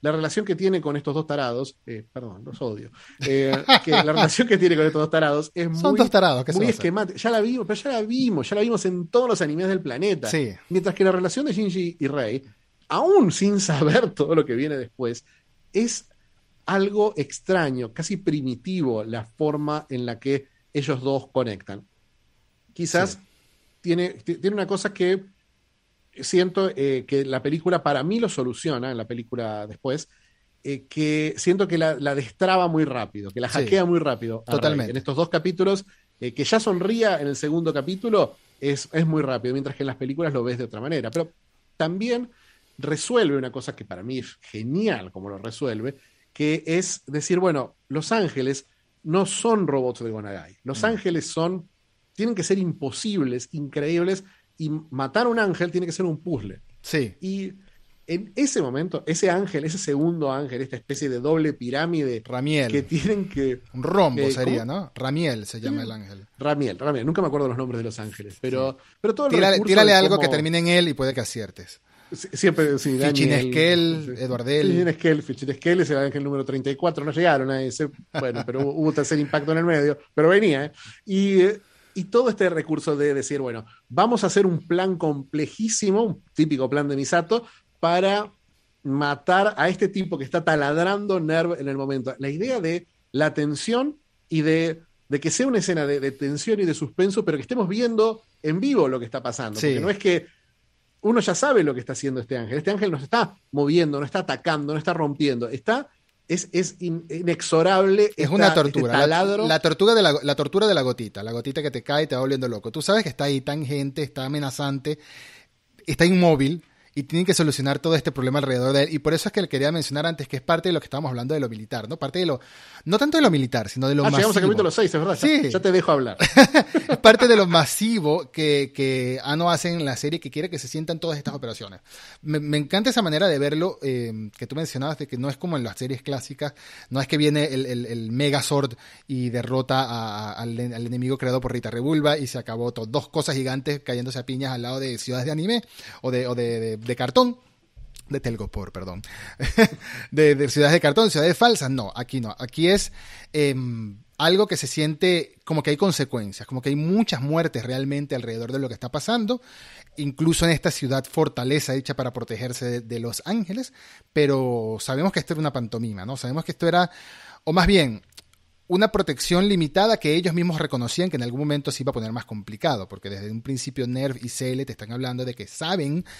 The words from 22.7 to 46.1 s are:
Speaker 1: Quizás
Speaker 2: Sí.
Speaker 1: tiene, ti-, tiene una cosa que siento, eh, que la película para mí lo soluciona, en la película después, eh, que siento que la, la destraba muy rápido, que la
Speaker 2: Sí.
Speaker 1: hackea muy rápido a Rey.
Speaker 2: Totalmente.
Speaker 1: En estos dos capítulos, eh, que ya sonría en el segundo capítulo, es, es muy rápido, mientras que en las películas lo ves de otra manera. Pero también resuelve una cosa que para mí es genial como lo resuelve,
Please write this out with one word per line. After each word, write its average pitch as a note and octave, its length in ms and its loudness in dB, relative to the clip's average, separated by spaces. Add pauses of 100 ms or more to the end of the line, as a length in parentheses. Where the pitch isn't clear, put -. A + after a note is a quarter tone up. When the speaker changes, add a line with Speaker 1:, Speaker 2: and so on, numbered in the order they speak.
Speaker 1:
Quizás F3 400 0
Speaker 2:
Sí. - 60 -14 (640)
Speaker 1:
tiene, F3 320 0
ti-, - 220 -6
tiene G3+ 200 -2
una F#3+ 100 -2
cosa G3 280 -4
que F#3 280 2 (960)
siento, F3+ 540 2
eh, C3+ 320 0
que C#3 180 0
la C3 180 -2
película D#3+ 400 0
para C#3+ 200 2
mí G#3 180 -2
lo A3 80 0
soluciona, B2+ 600 -4
en A#2+ 60 -6
la A2 100 -6
película A2+ 600 -8
después, C3 420 -6 (560)
eh, C3+ 240 -8
que D3+ 480 -2
siento F#3 300 2
que E3 120 0
la, D#3+ 200 2
la C#3+ 160 -2
destraba F3+ 540 2
muy D#3 160 2
rápido, G#2 460 -6
que A2 100 -8
la A#2+ 80 -2
Speaker 2:
Sí. D#3 120 -2
Speaker 1:
hackea F3+ 240 2
muy F3 140 2
rápido A2+ 480 -4
a A#2+ 60 -12
Rey. D3 60 2
Speaker 2:
Totalmente. C#3+ 320 0
Speaker 1:
En B2 60 -6
estos C3+ 200 -6
dos E3+ 120 0
capítulos, F#3 560 0 (360)
eh, B2 140 -6
que C#3 100 -4
ya A3 160 4
sonría G3+ 600 0
en C#3+ 80 -4
el C#3 80 -4
segundo D#3+ 360 0
capítulo, F#3 640 0 (240)
es, C#3 320 -2
es D#3+ 140 2
muy D#3 160 2
rápido, B2+ 320 -2
mientras C#3 200 -6
que - 80 -8
en C3+ 60 -2
las B2 80 -6
películas C#3+ 360 -4
lo B2 120 -2
ves B2 140 -4
de B2 60 -6
otra G#2+ 160 -10
manera. B2+ 300 -4
Pero E3 220 -4 (440)
también A3+ 540 -2 (480)
resuelve D3+ 580 0
una B2+ 140 -4
cosa B2 240 -10
que A2 100 -16
para F2+ 180 -12
mí B2+ 160 -6
es - 220 -12
genial B2 720 -4
como F#2+ 200 -12
lo G2 80 -12
resuelve, A2 580 -6 (360)